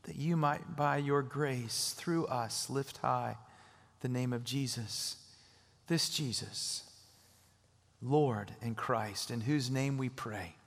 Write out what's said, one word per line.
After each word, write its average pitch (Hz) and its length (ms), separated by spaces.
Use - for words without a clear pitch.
that 160 120
you 156 200
might, 151 400
by 147 220
your 143 240
grace, 131 720
through 165 300
us, 117 420
lift 135 300
high 123 380
the 127 80
name 123 240
of 120 100
Jesus, 120 720
this 165 220
Jesus, - 760
Lord 123 500
and 117 140
Christ, 110 540
in 120 120
whose 131 280
name 135 280
we 131 120
pray. 104 460